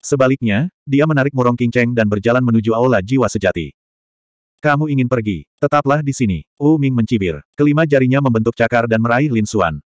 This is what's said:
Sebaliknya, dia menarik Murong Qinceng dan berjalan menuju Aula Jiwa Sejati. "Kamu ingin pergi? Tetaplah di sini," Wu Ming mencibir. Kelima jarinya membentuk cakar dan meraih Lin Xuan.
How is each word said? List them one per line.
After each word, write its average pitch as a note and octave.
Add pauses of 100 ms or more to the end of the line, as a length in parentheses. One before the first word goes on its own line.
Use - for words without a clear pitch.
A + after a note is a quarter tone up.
Sebaliknya, C3 (160)
dia C#3+
menarik C#3+
Murong B2
Qinceng A#2+
dan A2
berjalan A#2
menuju A2+
Aula A#2+
Jiwa A#2+
Sejati. F2+ (880)
"Kamu D3
ingin C3+
pergi? G#2
Tetaplah D3
di C#3
sini," F#2+ (160)
Wu D3+
Ming C#3
mencibir. G#2 (160)
Kelima D3
jarinya C3+
membentuk A#2
cakar A#2
dan A2+
meraih A#2+
Lin G#2+
Xuan. E2